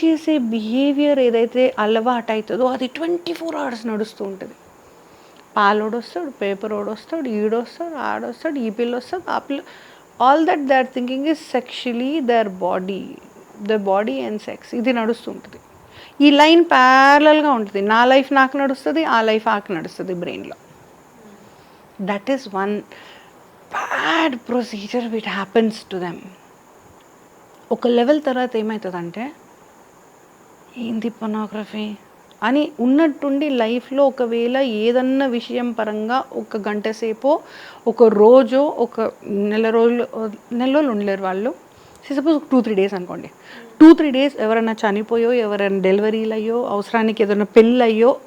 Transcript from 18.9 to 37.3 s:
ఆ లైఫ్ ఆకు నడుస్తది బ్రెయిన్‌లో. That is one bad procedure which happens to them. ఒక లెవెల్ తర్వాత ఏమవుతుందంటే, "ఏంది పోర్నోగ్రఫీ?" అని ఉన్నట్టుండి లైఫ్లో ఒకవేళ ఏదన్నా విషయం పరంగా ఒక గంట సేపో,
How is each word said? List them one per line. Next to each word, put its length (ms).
ఆ 160
లైఫ్ 280
ఆకు 240
నడుస్తది 420
బ్రెయిన్‌లో. 420
That 240
is 160
one 300
bad 600
procedure 580
which 200
happens 340
to 60
them. 400
ఒక 140
లెవెల్ 360
తర్వాత 340
ఏమవుతుందంటే, 760
"ఏంది 300
పోర్నోగ్రఫీ?" 840
అని 380
ఉన్నట్టుండి 680
లైఫ్లో 580
ఒకవేళ 520
ఏదన్నా 680
విషయం 460
పరంగా 600
ఒక 240
గంట 320
సేపో, 520